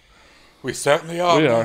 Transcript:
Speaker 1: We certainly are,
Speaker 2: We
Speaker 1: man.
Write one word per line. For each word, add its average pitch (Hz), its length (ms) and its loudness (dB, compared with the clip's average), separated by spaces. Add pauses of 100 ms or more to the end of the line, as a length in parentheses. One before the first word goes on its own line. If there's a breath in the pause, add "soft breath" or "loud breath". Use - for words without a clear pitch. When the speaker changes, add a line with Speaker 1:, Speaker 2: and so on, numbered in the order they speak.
(640 loud breath)
Speaker 1:
We 131 100 -8
certainly 165 460 -2
are, 175 180 2
Speaker 2:
We 156 100 2
Speaker 1:
man. 123 40 2 (140)